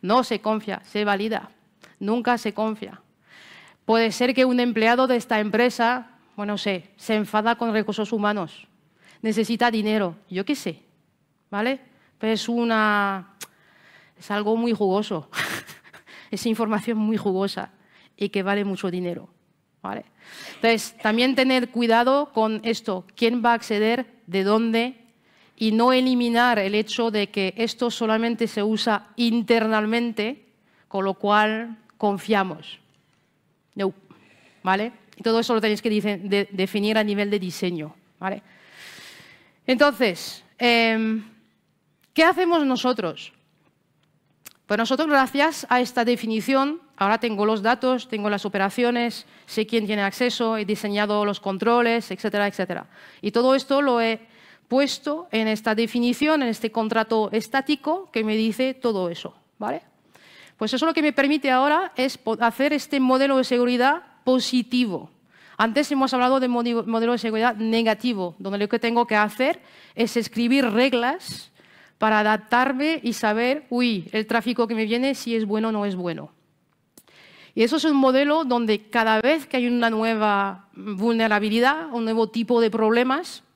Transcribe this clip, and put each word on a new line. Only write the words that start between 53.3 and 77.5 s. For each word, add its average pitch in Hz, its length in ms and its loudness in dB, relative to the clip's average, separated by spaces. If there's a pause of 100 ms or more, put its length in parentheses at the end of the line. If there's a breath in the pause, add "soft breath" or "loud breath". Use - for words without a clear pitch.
esto 277 300 2
lo 247 180 2
he 226 200 -2 (460 loud breath)
puesto 294 640 -2
en 220 160 0
esta 220 280 0
definición, 240 640 2
en 240 80 0
este 220 220 -4
contrato 220 600 0
estático 294 800 -2
que 220 120 -2
me 214 120 0
dice 226 380 0
todo 208 380 -2
eso, - 240 -12 (240)
¿vale? 214 240 -8 (760 loud breath)
Pues 220 160 -4
eso 262 140 0
lo 330 80 0
que 320 80 2
me 302 100 2
permite 277 380 2
ahora 294 440 2
es 262 220 -2
po-, 220 240 -4
hacer 262 320 2
este 285 260 -2
modelo 262 380 4
de 262 60 2
seguridad 247 580 2 (220)
positivo. 247 880 0 (480 loud breath)
Antes 226 320 0
hemos 269 220 0
hablado 254 260 2
de 254 80 0
modi-, 240 380 -2
modelo 226 260 0
de 247 60 0
seguridad 226 400 0
negativo, 220 800 0
donde 196 200 -6
lo 208 100 -2
que 226 100 0
tengo 233 260 0
que 220 120 0
hacer 214 420 0 (340 loud breath)
es 226 220 -2
escribir 240 560 0
reglas 247 800 -2 (460 soft breath)
para 220 220 4
adaptarme 254 840 2
y 233 80 -2
saber, 233 580 0
uy, 240 440 0
el 220 120 -2
tráfico 226 440 -2
que 233 60 -4
me 220 100 0
viene, 247 300 0
si 233 200 -6
es 220 100 0
bueno 214 220 -2
o 220 60 -2
no 208 120 -2
es 196 120 -4
bueno. 165 340 -8 (1200 loud breath)